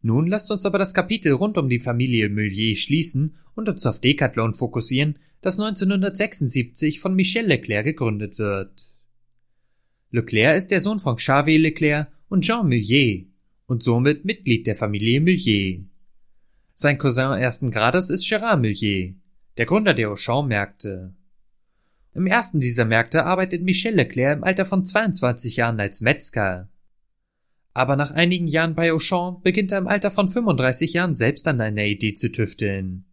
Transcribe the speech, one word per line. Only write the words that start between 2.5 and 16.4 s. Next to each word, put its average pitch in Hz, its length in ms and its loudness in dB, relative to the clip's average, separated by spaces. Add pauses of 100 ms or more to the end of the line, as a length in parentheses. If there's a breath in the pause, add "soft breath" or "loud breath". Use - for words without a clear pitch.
schließen 151 560 0 (200 soft breath)
und 220 140 -4
uns - 160 0
auf 113 140 0
Decathlon 123 540 0
fokussieren, 131 680 -2 (220 soft breath)
das 185 160 0
neunzehnhundertsechsundsiebzig 190 1400 0
von 185 160 -2
Michel 190 300 2
Leclerc 110 400 0
gegründet 110 540 -4
wird. 98 560 -6 (1160)
Leclerc 117 460 2
ist 190 140 -2
der 190 100 2
Sohn 208 180 -2
von 127 160 -2
Xavier 147 440 4
Leclerc 151 520 0 (160 soft breath)
und 190 160 0
Jean 226 240 0
Mulliez 117 580 2 (400)
und 120 180 -2
somit 127 420 2
Mitglied 139 420 -2
der 107 80 -2
Familie 110 460 0
Mulliez. 107 600 0 (920)